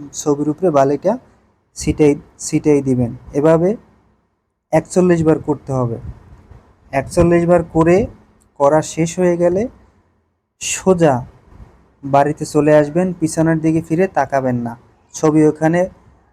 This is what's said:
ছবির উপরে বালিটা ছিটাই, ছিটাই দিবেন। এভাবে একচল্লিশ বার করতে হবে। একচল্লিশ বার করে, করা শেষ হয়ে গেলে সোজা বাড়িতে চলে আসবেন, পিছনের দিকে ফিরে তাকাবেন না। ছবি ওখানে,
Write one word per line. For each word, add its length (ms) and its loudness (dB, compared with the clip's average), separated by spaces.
ছবির 360 -4
উপরে 220 -2
বালিটা 480 0
ছিটাই, 400 0
ছিটাই 440 -2
দিবেন। 340 -2
এভাবে 440 0
একচল্লিশ 500 0
বার 160 2
করতে 340 -6
হবে। 260 -4
একচল্লিশ 560 0
বার 180 2
করে, 420 2
করা 280 2
শেষ 360 -6
হয়ে 180 0
গেলে 320 0
সোজা 680 0
বাড়িতে 420 0
চলে 300 2
আসবেন, 360 0
পিছনের 480 -2
দিকে 200 0
ফিরে 260 -2
তাকাবেন 500 -2
না। 200 -6
ছবি 340 2
ওখানে, 420 0